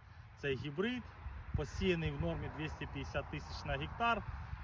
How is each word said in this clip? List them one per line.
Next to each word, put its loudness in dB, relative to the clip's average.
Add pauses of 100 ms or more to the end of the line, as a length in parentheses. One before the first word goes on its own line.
(380)
Цей 2
гібрид, 0 (540)
посіяний 4
в 0
нормі 2
двісті -2
п'ятдесят -2
тисяч -4
на 2
гектар 2 (420)